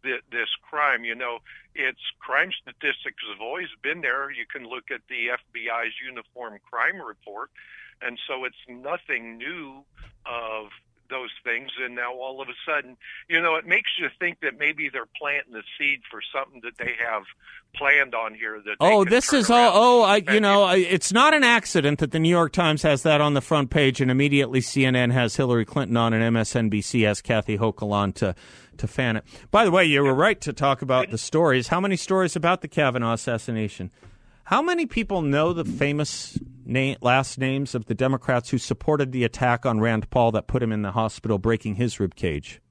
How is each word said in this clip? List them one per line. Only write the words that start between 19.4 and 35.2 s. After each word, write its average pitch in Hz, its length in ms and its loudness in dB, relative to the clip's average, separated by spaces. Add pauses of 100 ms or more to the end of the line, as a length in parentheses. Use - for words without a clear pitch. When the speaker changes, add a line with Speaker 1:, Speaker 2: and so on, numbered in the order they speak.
Speaker 2:
is 208 100 0
all, 233 60 6
Speaker 1:
around 240 200 6
Speaker 2:
oh, 240 260 8
I, 202 140 6
Speaker 1:
and 208 140 0
Speaker 2:
you 214 100 4
know, 202 260 4
Speaker 1:
spend 185 160 4
it. 170 60 0
Speaker 2:
I, - 20 -2
it's 185 220 0
not 269 200 6
an 294 120 4
accident 165 560 2
that 147 100 0
the 165 80 -2
New 160 100 4
York 170 240 4
Times 156 300 2
has 147 220 2
that 151 160 6
on 147 140 4
the 139 60 2
front 143 300 0
page 135 300 2
and 127 100 2
immediately 131 500 2
C 135 240 0
N 127 120 4
N 123 140 2
has 120 260 0
Hillary 123 280 2
Clinton 117 320 -2
on 117 160 2
and 113 120 2
M 117 100 2
S 113 220 0
N 113 140 0
B 107 100 0
C 117 220 0
has 104 200 0
Kathy 107 340 -2
Hochul 104 360 -2
on 101 220 0
to, 92 200 -2 (440)
to 113 100 -4
fan 120 280 -2
it. 107 80 -6 (280)
By 220 120 6
the 196 60 6
way, 180 140 6
you 143 180 4
were 135 100 4
right 180 280 2
to 147 120 -6
talk 139 300 0
about 127 300 0
the 113 60 -4
stories. 143 500 2
How 170 100 0
many 190 160 0
stories 185 400 0
about 175 280 0
the 156 60 -12
Kavanaugh 123 440 0
assassination? 110 800 -4 (520)
How 240 180 2
many 339 240 0
people 202 360 -2